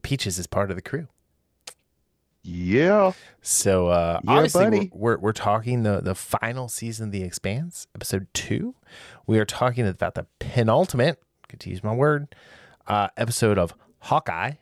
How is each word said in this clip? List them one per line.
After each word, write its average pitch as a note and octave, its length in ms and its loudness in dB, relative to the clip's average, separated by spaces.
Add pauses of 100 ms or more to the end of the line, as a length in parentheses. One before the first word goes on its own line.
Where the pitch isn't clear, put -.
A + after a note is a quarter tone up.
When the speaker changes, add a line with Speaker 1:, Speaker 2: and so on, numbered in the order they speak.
Speaker 1:
Peaches G#2 360 -4
is F2 80 -6
part G2+ 240 -2
of F2 60 -4
the F#2 60 -10
crew. C#3+ 260 -8 (1300)
Speaker 2:
Yeah. C#3+ 680 2 (300)
Speaker 1:
So, F#2 460 2
uh, E2+ 340 2
Speaker 2:
Yeah, - 80 -2
Speaker 1:
obviously, D#3+ 340 6
Speaker 2:
buddy. G3+ 280 2
Speaker 1:
we're, A2 220 0
we're, - 40 -2
we're G#2 140 0
talking A2+ 500 0
the, G2+ 180 2
the F#2 140 -4
final A#2+ 540 -6
season A2+ 380 -8
of G2+ 60 -6
The G2 120 -4
Expanse, A#2 720 -6
episode - 400 -6
two. G#3+ 420 -4 (500)
We A2 140 4
are G#2+ 40 2
talking B2 440 -2
about F2 260 -4
the - 120 -8 (120)
penultimate, B2+ 840 0 (280)
good - 120 -20
to F#2 100 -12
use F#2 120 -8
my G#2+ 100 -4
word, D3 400 0 (540)
uh, G#2 300 2
episode A2+ 420 2
of F2 160 0 (240)
Hawkeye. A2 640 -2